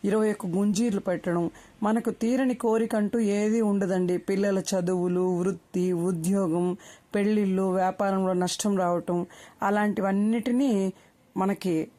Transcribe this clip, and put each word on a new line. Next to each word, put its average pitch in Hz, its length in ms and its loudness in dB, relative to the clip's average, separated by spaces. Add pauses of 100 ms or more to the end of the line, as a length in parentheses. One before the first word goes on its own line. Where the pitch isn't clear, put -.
ఇరవై 214 260 2
ఒక్క 208 140 -6
గుంజీర్లు 196 540 0
పెట్టడం. 170 500 -2 (340)
మనకు 220 260 0
తీరని 254 440 0
కోరికంటూ 226 680 0
ఏదీ 214 420 2
ఉండదండి. 190 560 0
పిల్లల 196 420 0
చదువులు, 180 800 0
వృత్తి, 180 540 -2
ఉద్యోగం, 175 840 0 (380)
పెళ్ళిళ్ళు, 202 460 2
వ్యాపారంలో 190 720 0
నష్టం 180 440 0
రావటం, 175 480 0 (380)
అలాంటివన్నిటినీ 208 1300 0 (440)
మనకి 190 500 0 (120)